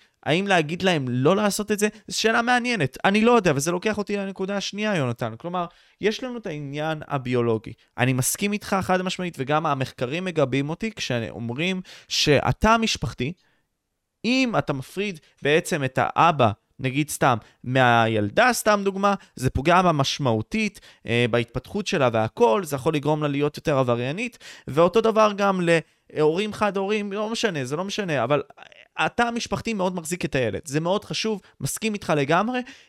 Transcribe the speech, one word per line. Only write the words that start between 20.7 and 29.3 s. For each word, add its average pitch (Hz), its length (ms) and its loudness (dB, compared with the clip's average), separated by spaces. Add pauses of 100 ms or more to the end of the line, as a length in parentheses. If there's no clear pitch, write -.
אה, 120 240 2
בהתפתחות 120 560 -4
שלה 139 260 2
והכל, 196 520 2
זה 147 120 -4
יכול 156 180 -2
לגרום 151 280 0
לה 147 60 0
להיות 143 280 -2
יותר 147 220 0
עבריינית, 131 600 -2 (300)
ואותו 170 320 4
דבר 214 360 4
גם 196 240 0 (520)
להורים 170 400 0
חד-הורים, 202 600 -4
לא 214 180 -4
משנה, 196 340 -2
זה 131 120 -6
לא 180 80 -4
משנה, 175 400 -2
אבל 139 180 2 (560)
התא 170 240 -2
המשפחתי 233 520 -4